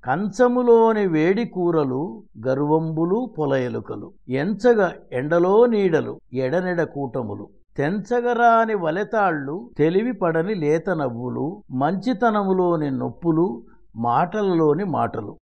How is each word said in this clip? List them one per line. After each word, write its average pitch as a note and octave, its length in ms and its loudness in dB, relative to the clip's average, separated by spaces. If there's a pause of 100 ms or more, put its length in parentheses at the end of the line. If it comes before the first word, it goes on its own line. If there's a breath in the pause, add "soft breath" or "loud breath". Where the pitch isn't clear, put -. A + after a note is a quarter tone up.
కంచములోని A3+ 1000 4
వేడి E3+ 380 2
కూరలు D#3+ 560 0 (380)
గరువంబులు D#3 800 0 (120)
పొలయలుకలు, B2 760 -4 (220)
ఎంచగ G#3 500 2 (320)
ఎండలో E3+ 400 2 (140)
నీడలు E3 480 2 (200)
ఎడనెడ E3+ 480 -2
కూటములు, C3 640 -6 (320)
తెంచగరాని A3+ 960 2
వలెతాళ్ళు E3+ 800 -2 (220)
తెలివి F#3+ 380 2
పడని F3+ 400 -2
లేత D#3+ 360 0
నవ్వులు, B2 560 -4 (260)
మంచితనములోని F#3 1160 0
నొప్పులు D#3 560 -2 (500 soft breath)
మాటలలోని D#3+ 920 0
మాటలు A2+ 520 -4